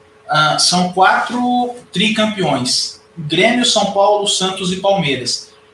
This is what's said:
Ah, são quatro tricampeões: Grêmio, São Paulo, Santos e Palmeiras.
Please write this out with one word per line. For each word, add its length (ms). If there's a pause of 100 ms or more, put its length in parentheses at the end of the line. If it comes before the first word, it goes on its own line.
(300)
Ah, 300
são 340
quatro 840 (160)
tricampeões: 1080 (160)
Grêmio, 480
São 260
Paulo, 360
Santos 440
e 60
Palmeiras. 720 (220)